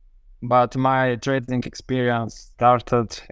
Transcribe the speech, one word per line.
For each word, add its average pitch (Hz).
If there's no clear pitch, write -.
but 123
my 131
trading 127
experience 120
started 120